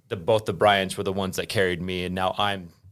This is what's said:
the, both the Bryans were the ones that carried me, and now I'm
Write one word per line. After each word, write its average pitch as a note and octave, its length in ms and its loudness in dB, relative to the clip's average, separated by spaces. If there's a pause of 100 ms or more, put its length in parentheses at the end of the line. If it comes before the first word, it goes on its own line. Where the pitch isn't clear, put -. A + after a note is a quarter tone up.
the, A2+ 80 -6
both G#2+ 300 2
the G#2+ 80 -2
Bryans F#2+ 440 4
were G2+ 60 -6
the F#2+ 100 0
ones F#2+ 240 -2
that F2+ 120 -4
carried F2+ 320 0
me, F2+ 240 -4
and F2+ 100 -6
now F#2 220 0
I'm G2+ 320 -2 (220)